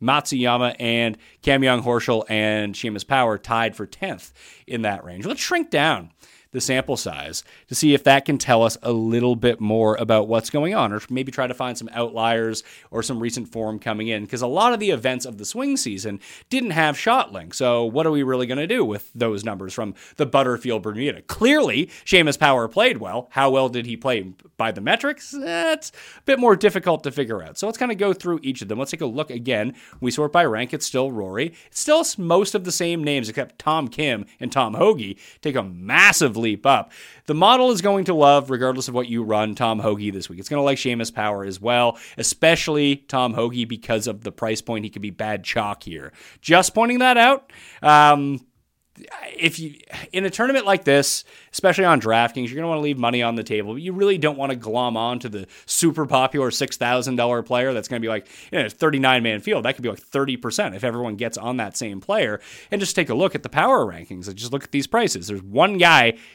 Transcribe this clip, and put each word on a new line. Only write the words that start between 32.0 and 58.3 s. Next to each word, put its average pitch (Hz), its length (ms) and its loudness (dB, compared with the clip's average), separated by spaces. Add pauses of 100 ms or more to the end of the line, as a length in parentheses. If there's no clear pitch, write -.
s-, - 180 -4
most 180 340 2
of 196 100 -2
the 180 80 -6
same 170 320 -2
names, 139 240 -2
except 117 300 -8
Tom 156 300 -2
Kim 120 400 -4 (120)
and 127 120 -8
Tom 113 240 0
Hoge 135 400 2 (260)
take 143 140 -4
a 117 80 -2
massive 110 800 4
leap 107 220 0
up. 131 260 4 (340)
The 151 80 -4
model 247 380 6
is 190 100 -2
going 196 220 2
to 180 100 0
love, 143 360 6
regardless 127 400 -2
of 123 40 -8
what 123 140 -2
you 117 160 -2
run, 107 320 0
Tom 113 240 0
Hoge 104 320 -2
this 95 160 -8
week. 87 120 -14
It's 98 100 -14
gonna 143 120 -2
like 139 160 2
Seamus 117 360 -4
Power 104 320 -4
as 95 160 -10
well, 120 360 2 (200)
especially 147 800 2
Tom 127 360 -2
Hoge 120 320 -2
because 110 420 -4
of 107 180 -8
the 98 80 -8
price 110 280 -4
point. 110 220 -6
He 107 60 -10
could 101 120 -14
be 107 80 -8
bad 104 360 -6
chalk 104 380 -4
here. 76 280 -14 (300)
Just 175 320 4
pointing 240 260 2
that 254 180 4
out. 262 320 4 (320)
Um, 147 640 6 (920)
if 165 220 2
you, 160 160 -12 (380)
in 190 120 -2
a 190 60 -2
tournament 240 380 0
like 196 160 2
this, 139 400 2 (280)
especially 185 320 2
on 160 160 6
DraftKings, 117 480 2
you're 123 80 -12
gonna 165 120 -6
wanna 160 140 -2
leave 147 180 -2
money 120 240 0
on 117 100 0
the 113 100 -4
table, 107 300 -4
but 135 80 -10
you 180 100 -8
really 196 280 2
don't 147 180 -2
wanna 135 180 -4
glom 117 400 -4
on 117 220 -2
to 117 120 -10
the 98 180 -10 (180)
super 160 400 0
popular 131 460 2
six - 260 -4
thousand 127 380 -2
dollar 120 260 0
player 123 320 -2
that's 110 140 -6
gonna 120 120 -6
be, 113 80 -6
like, 110 200 -6 (240)